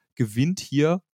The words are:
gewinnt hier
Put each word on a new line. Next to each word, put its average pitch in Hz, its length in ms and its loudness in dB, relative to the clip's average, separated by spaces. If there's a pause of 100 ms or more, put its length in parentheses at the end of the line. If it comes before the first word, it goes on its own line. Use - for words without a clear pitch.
(160)
gewinnt 127 440 0
hier 156 440 0 (120)